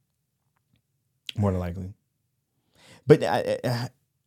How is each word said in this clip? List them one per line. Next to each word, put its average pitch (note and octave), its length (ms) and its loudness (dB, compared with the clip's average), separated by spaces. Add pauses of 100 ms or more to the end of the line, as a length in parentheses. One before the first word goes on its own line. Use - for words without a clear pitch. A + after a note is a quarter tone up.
(1400)
More G2+ 160 0
than F#2 80 -2
likely. F#2 340 -8 (1120)
But, - 180 6
uh, G2 200 0 (220)
uh, A#2+ 220 -4 (400)